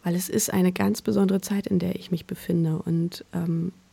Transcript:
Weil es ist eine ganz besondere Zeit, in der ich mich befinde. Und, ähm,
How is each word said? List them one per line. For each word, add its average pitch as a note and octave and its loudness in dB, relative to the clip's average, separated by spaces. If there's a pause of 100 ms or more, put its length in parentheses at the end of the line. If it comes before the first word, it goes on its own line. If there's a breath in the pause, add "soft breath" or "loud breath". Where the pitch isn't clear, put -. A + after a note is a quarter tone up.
Weil F3 0
es F3+ -4
ist - 0
eine F#3 4
ganz G3+ 0
besondere G3 2
Zeit, G3+ -2
in F#3 2
der F3+ -2
ich - -8
mich E3+ -4
befinde. E3 0
Und, E3 -2
ähm, E3+ -2 (220)